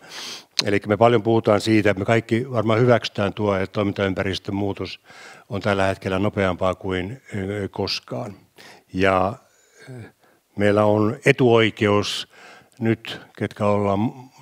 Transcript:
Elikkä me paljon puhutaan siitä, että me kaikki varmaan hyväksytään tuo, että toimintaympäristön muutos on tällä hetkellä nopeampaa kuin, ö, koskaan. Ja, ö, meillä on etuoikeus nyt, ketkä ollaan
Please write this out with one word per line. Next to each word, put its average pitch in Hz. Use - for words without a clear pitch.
Elikkä 101
me 104
paljon 117
puhutaan 113
siitä, 107
että 95
me 98
kaikki 117
varmaan 110
hyväksytään 110
tuo, 104
että 95
toimintaympäristön 98
muutos 98
on 101
tällä 98
hetkellä 95
nopeampaa 95
kuin, 95
ö, 98
koskaan. 104
Ja, 95
ö, -
meillä 104
on 107
etuoikeus 113
nyt, 113
ketkä 104
ollaan 104